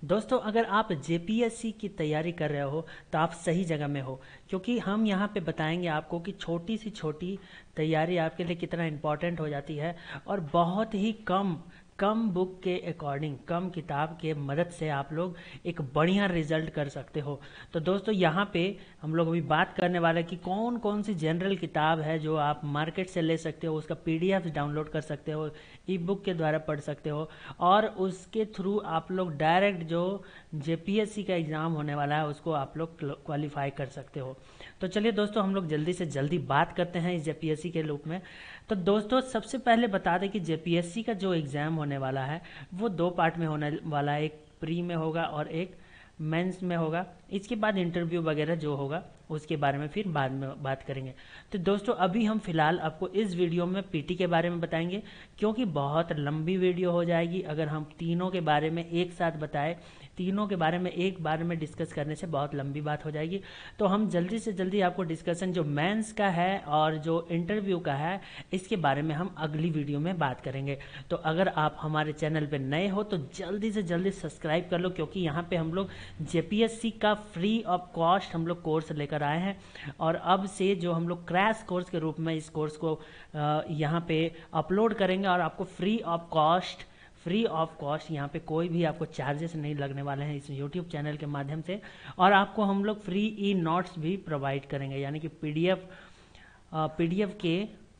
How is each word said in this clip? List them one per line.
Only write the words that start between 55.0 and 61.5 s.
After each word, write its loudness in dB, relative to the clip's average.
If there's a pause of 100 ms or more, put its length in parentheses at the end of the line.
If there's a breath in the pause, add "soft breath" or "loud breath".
क्योंकि 2
बहुत 2
लंबी 0
video 4
हो 4
जाएगी 2
अगर -2
हम -2 (140)
तीनों 0
के 0
बारे 4
में -2
एक 0
साथ 0
बताएं। -2 (420 loud breath)
तीनों 0
के -2
बारे 2
में 0
एक -2
बार 0
में 0